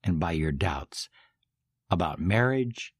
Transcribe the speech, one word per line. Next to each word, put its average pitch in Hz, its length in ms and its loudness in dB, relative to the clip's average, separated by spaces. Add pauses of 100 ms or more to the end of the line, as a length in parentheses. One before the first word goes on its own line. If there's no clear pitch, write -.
and 85 160 0
by 85 140 0
your 78 200 0
doubts 71 560 -4 (800)
about 85 320 0
marriage 120 800 0